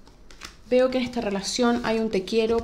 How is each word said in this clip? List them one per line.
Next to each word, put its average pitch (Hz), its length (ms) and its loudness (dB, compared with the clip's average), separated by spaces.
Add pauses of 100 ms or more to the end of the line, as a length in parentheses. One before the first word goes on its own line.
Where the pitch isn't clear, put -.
(680)
veo 254 220 4
que 254 80 0
en 240 60 -2
esta 233 160 -6
relación 233 640 0
hay 226 140 0
un 220 120 -2
te 185 140 -2
quiero, 226 380 0